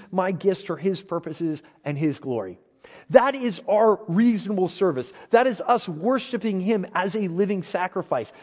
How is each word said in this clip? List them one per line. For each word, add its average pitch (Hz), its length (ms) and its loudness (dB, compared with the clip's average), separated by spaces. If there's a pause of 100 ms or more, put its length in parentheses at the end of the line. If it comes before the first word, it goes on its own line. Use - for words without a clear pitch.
(120)
my 185 220 0
gifts 185 300 0
for 170 120 -6
his 175 260 -2
purposes 160 600 -6 (220)
and 147 120 -4
his 147 220 0
glory. 104 400 -6 (520)
That 254 240 6
is 240 340 -4
our 208 380 4
reasonable 190 600 2
service. 160 460 -2 (180)
That 240 160 6
is 226 140 -2
us - 260 0
worshiping 196 720 -2
him 190 340 0
as 190 220 -2
a 214 120 -2
living 185 360 0
sacrifice. 170 800 -4